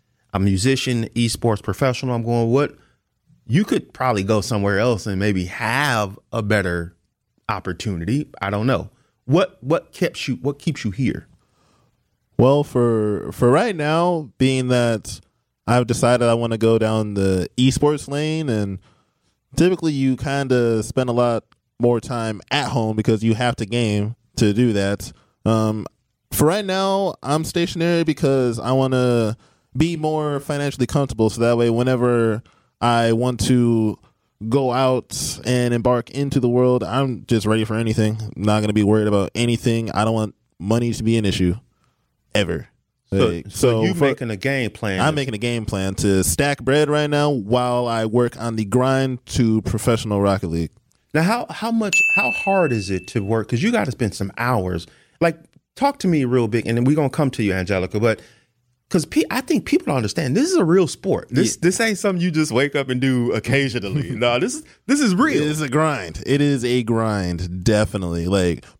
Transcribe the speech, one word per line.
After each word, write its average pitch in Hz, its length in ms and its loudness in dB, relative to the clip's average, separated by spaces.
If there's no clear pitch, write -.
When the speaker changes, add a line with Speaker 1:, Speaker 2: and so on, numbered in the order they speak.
Speaker 1:
I'm 95 60 0
a 98 40 2
musician, 113 720 0
esports 113 460 0
professional. 127 540 -2
I'm 117 80 -4
going, 117 260 0
what? 139 260 0
You 143 180 2
could - 300 -4
probably 120 300 0
go 104 180 2
somewhere 101 380 0
else 113 260 0
and 95 140 -4
maybe 98 260 0
have 113 720 -2
a 117 100 -4
better 90 540 -2
opportunity." 95 800 -4
I 98 80 -4
don't 104 160 -2
know. 127 240 -2
What, 151 360 0
what 151 300 -4
kept - 360 -6
you, 131 140 -4
what 143 160 -6
keeps - 260 -6
you 110 80 -4
here? 117 360 -6
Speaker 2:
Well, 139 260 4
for, 110 680 0
for 120 180 2
right 185 260 2
now, 160 640 0
being 131 320 0
that 120 500 0
I've 120 200 2
decided 120 400 2
I 117 60 4
wanna 117 240 -2
go 113 200 4
down 110 360 0
the 95 340 0
esports 143 500 2
lane, 151 420 -4
and 101 300 -2
typically 170 380 2
you 135 240 0
kinda 127 640 0
spend 127 260 -2
a 120 40 0
lot 120 300 2
more 120 220 2
time 113 400 -6
at 139 180 0
home 113 260 -2
because 110 280 0
you 113 120 4
have 120 220 -2
to 117 80 -6
game 107 500 -2
to 104 160 4
do 120 200 2
that. 101 380 -2
Um, 110 400 0
for - 160 2
right 202 180 0
now, 190 580 -2
I'm 156 220 -2
stationary 170 580 0
because 135 560 0
I 123 120 -2
wanna 127 640 2
be 165 180 2
more 151 440 -2
financially 143 480 -4
comfortable, 117 420 0
so 107 120 -6
that 120 160 4
way 120 120 4
whenever 120 760 2
I 117 320 4
want 120 320 0
to 117 520 2
go 131 220 0
out 127 720 -2
and 123 280 0
embark 120 380 0
into 139 300 -2
the 120 80 2
world, 127 340 2
I'm 120 440 -4
just 107 180 2
ready 110 180 2
for 107 120 -4
anything. 110 420 0
I'm - 80 -8
not 107 180 4
gonna 107 120 0
be 107 100 4
worried 104 240 4
about 101 280 2
anything. 113 560 0
I 104 120 0
don't 113 100 2
want 110 220 -2
money 117 320 0
to 110 120 -6
be 113 140 2
an 107 80 0
issue 92 300 2
ever. 85 320 -2
Speaker 1:
So, 95 160 2
Speaker 2:
Like, 85 220 -4
Speaker 1:
so - 20 -18
Speaker 2:
so 117 320 2
Speaker 1:
you 110 100 0
Speaker 2:
for 147 120 0
Speaker 1:
making 123 260 -2
a 107 40 -6
game 131 360 -2
plan? 98 280 -4
Speaker 2:
I'm 143 140 2
making 135 220 -4
a - 40 -6
game 117 260 -4
plan 98 300 -2
to 95 280 2
stack 143 400 -2
bread 143 260 2
right 151 200 0
now 147 200 2
while 123 580 0
I 113 180 -2
work 117 360 0
on 117 140 -6
the 110 100 -2
grind 127 600 0
to 110 340 2
professional 110 580 0
Rocket 98 280 2
League. 82 240 -2
Speaker 1:
Now, 151 80 2
how, 220 300 0
how 220 200 -6
much, 220 240 0
how 196 160 0
hard 185 420 2
is 101 160 -2
it 92 200 -4
to 107 140 -2
work? 110 260 -2
'Cause 120 120 -2
you 220 100 0
gotta 208 200 0
spend 110 240 -4
some 101 220 -6
hours. 95 500 -2
Like, 165 160 2
talk 277 240 0
to - 80 -2
me 156 180 2
real 120 220 2
big, 110 200 -2
and 117 80 0
then 120 100 2
we 147 100 4
gonna 147 160 0
come 143 200 0
to 120 120 -4
you, 98 100 2
Angelica. 92 460 -2
But 110 200 2
'cause 170 160 2
pe-, - 240 0
I 254 120 -4
think 254 240 -2
people - 200 0
don't 143 120 0
understand, 120 380 -2
this 285 140 2
is 381 60 0
a 277 100 4
real 170 220 4
sport. - 420 -4
This, 165 260 0
Speaker 2:
Yeah. - 60 -12
Speaker 1:
this 180 180 2
ain't 220 200 0
something 190 220 0
you 175 100 0
just 156 200 0
wake 139 240 0
up 139 140 -2
and 127 100 0
do 123 340 0
occasionally. 120 760 -2
Speaker 2:
<laughs> 127 60 -6
Speaker 1:
No, 120 240 0
this 196 160 -2
is, 311 80 -12
this 285 120 2
is 233 140 2
real. 233 260 2
Speaker 2:
It 151 80 0
is 151 140 -2
a 143 80 -2
grind. 127 560 -2
It 139 160 2
is 139 240 0
a 123 160 2
grind, 95 840 -2
definitely. 95 600 2
Like, 90 400 2